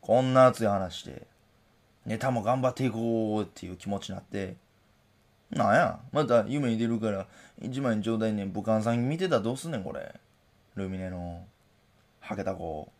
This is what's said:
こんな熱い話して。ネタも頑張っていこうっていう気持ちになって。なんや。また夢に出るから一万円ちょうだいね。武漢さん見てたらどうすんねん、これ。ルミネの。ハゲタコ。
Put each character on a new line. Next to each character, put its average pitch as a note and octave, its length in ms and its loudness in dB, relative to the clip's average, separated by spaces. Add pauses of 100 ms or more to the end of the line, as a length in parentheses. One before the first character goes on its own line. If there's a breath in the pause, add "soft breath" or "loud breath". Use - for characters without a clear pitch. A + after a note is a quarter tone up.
こ A#2 220 4
ん C3 100 2
な C3 140 10
熱 A#2+ 180 4
い - 20 4
話 F#2+ 300 0
し - 80 -12
て。 - 220 -16 (800)
ネ A2 100 -2
タ C3 140 0
も A#2 120 0
頑 B2+ 200 2
張 B2+ 80 4
っ A#2+ 40 -8
て C3 120 0
い A#2+ 40 2
こ A2+ 480 0
う G#2+ 40 0
っ F#2 40 -2
て - 200 -14
い F2+ 40 -10
う F2+ 60 -10
気 - 120 -12
持 G2+ 120 -2
ち - 80 -14
に F#2+ 60 -8
な F#2+ 80 -10
っ - 20 -20
て。 F#2+ 320 -6 (960)
な G#2+ 220 2
ん - 20 6
や。 C#3+ 260 4 (120)
ま D3+ 120 2
た A#2 240 4
夢 C3+ 220 0
に A2+ 80 0
出 A#2 80 0
る A2+ 120 0
か G#2+ 120 0
ら F#2+ 160 -4 (340 loud breath)
一 C3 200 -6
万 B2+ 140 2
円 G#2+ 80 -2
ち G#2 60 -2
ょ A2+ 80 2
う - 20 -2
だ A2 100 0
い A2 40 0
ね。 G2+ 140 -2
武 G2 160 -6
漢 A2 180 2
さ A#2 140 0
ん A#2+ 140 0
見 D#3+ 100 -2
て F#3 100 0
た D#3 80 2
ら G#2 60 2
ど A2+ 100 -2
う C3+ 40 -4
す E3 120 -10
ん E3 40 -6
ね B2+ 60 -4
ん、 F#2 60 -8
こ - 80 -10
れ。 - 220 -10 (600)
ル G2 140 -4
ミ F#2+ 100 -6
ネ F#2 120 -6
の。 F2 340 -8 (760)
ハ - 160 -10
ゲ G2 80 -4
タ F#2+ 100 -2
コ。 E2 460 -8